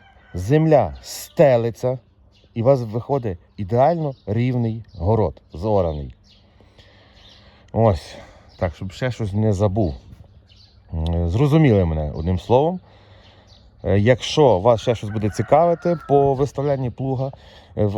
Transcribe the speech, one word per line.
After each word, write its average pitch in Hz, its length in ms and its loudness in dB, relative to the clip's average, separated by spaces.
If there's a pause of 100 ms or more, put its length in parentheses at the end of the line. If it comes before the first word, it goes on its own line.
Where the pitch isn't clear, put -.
(340)
земля 123 680 2
стелиться, 127 960 0 (560)
і 117 80 -4
у - 20 -2
вас 135 160 4
виходить 117 580 -6 (180)
ідеально 135 580 0 (120)
рівний 113 580 -2 (140)
город, 101 440 -2 (100)
зораний. 85 600 -2 (1600)
Ось, 107 440 0 (420)
так, 87 160 -4
щоб 98 180 -12
ще 127 180 -4
щось 110 220 -6
не 107 200 0
забув. 95 420 0 (1000)
Е, 85 340 -2
зрозуміли 127 560 4
мене, 78 300 -4
одним 87 240 -2
словом. 151 420 0 (1040)
Е, 98 140 0
якщо 120 600 2
вас 110 220 2
ще 123 140 -2
щось 104 160 -8
буде 104 200 -4
цікавити 165 680 0 (100)
по 139 260 4
виставлянні 135 560 -2
плуга, 131 420 -6 (440)
е, - 80 0
в 101 140 -2